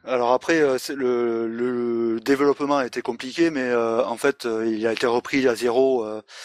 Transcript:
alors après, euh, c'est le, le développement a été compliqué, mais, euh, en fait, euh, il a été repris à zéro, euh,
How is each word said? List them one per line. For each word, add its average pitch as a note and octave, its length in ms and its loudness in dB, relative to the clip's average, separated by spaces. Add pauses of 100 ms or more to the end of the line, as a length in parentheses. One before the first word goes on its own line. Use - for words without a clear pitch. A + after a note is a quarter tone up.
alors B2 280 0
après, D#3+ 280 2
euh, C3+ 180 2
c'est C#3 180 -8
le, A#2+ 500 0
le A#2 720 -2
développement C#3 600 2
a B2+ 80 -2
été A#2 160 -8
compliqué, C3 500 -2
mais, C3+ 100 -4
euh, A#2 420 0
en A2 120 -4
fait, - 280 0
euh, A2+ 220 -2
il A2 220 -2
a A2+ 40 0
été A#2+ 140 0
repris B2 400 2
à A#2+ 80 4
zéro, B2 500 2
euh, G#2+ 180 -10 (220)